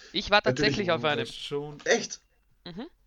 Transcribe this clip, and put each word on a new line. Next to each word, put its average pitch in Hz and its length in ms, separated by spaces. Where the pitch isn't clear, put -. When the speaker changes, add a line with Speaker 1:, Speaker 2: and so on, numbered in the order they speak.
Speaker 1:
Ich 175 160
war 202 160
Speaker 2:
Natürlich. 165 140
Speaker 1:
tatsächlich 185 320
auf 160 120
einem. 143 220
Speaker 3:
Das - 100
schon. 147 500
Speaker 2:
Echt? 226 360
Speaker 1:
Mhm. 175 200